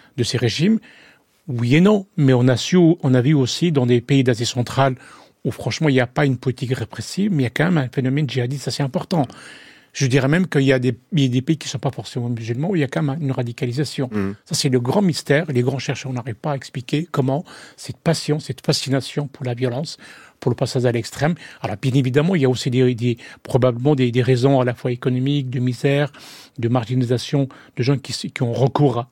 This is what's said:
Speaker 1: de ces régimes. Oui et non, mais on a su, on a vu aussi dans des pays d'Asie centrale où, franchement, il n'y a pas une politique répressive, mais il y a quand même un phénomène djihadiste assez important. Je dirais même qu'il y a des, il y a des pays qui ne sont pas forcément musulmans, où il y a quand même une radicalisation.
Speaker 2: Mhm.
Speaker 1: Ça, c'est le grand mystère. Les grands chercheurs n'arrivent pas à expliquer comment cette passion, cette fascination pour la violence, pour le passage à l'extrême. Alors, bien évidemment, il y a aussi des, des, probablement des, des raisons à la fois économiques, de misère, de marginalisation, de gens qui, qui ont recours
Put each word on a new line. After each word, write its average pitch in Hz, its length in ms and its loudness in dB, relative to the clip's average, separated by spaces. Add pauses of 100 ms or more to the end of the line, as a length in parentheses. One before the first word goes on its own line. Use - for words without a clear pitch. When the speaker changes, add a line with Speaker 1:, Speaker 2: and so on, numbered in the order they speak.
(180)
Speaker 1:
de 120 60 0
ces - 120 -4
régimes. 151 420 2 (720)
Oui 120 260 2
et 170 40 6
non, 202 240 4 (140)
mais 135 160 6
on 123 120 4
a 123 120 4
su, - 180 0
on 160 380 4
a 127 80 4
vu 143 100 2
aussi 151 400 0
dans 127 140 2
des 120 160 4
pays 139 200 2
d'Asie 120 220 2
centrale 127 520 0 (500)
où, 131 40 0
franchement, - 380 -4
il 135 60 2
n'y 127 60 4
a 123 60 2
pas 147 200 0
une 131 100 2
politique 127 380 -4
répressive, 190 580 -4
mais 139 120 0
il - 0 -
y - 20 0
a - 40 -2
quand - 140 0
même 175 140 2
un 127 100 -2
phénomène 135 400 -2
djihadiste 127 400 -4
assez 135 140 -4
important. 143 440 -2 (680)
Je 135 120 0
dirais 131 220 2
même 175 180 2
qu'il 139 180 0
y 131 100 4
a 127 40 2
des, 127 160 0 (200)
il 143 80 2
y - 20 4
a 131 40 2
des 123 120 0
pays 156 160 -2
qui - 100 -14
ne - 40 -8
sont 135 80 -8
pas 139 120 -4
forcément 120 380 -8
musulmans, 117 400 -4
où 196 80 -2
il 160 40 0
y 139 40 2
a - 20 -2
quand 165 160 -4
même 147 200 -4
une 135 100 -2
radicalisation. 127 800 -4
Speaker 2:
Mhm. 101 220 -4 (100)
Speaker 1:
Ça, 170 100 -10
c'est - 140 -2
le 127 100 2
grand 127 220 2
mystère. 165 480 0
Les 123 140 0
grands 131 160 -2
chercheurs 131 340 -6
n'arrivent 117 220 -6
pas 151 180 -6
à - 20 -2
expliquer 143 560 -6
comment 135 360 -2 (320)
cette - 180 -14
passion, 151 440 -2
cette - 240 -10
fascination 139 640 -2
pour - 200 -12
la 123 80 -4
violence, 127 420 -4 (440)
pour 131 100 0
le 120 40 0
passage 123 300 -2
à 120 80 2
l'extrême. 139 420 -2 (280)
Alors, 98 160 -6
bien 127 160 -2
évidemment, 143 400 2
il 151 80 2
y - 20 4
a 127 60 4
aussi 127 200 -2
des, 127 240 2
des, 120 220 -2 (260)
probablement 127 520 2
des, 127 160 2
des 123 120 2
raisons 131 380 4
à 123 60 2
la 120 80 -2
fois 123 180 -6
économiques, 127 560 -2
de 117 120 -4
misère, 139 520 0 (460)
de 117 100 -2
marginalisation, 127 800 0 (260)
de 127 80 -4
gens 135 140 2
qui, - 160 -10
qui - 300 -8
ont 117 100 -2
recours 120 600 2